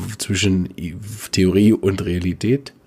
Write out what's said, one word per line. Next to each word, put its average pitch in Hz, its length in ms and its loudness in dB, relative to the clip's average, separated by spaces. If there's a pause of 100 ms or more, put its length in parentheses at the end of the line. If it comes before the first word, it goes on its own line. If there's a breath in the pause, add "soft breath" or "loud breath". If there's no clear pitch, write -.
(180)
Zwischen 95 520 0 (640)
Theorie 95 400 6
und 98 320 0
Realität. 90 680 -2 (140)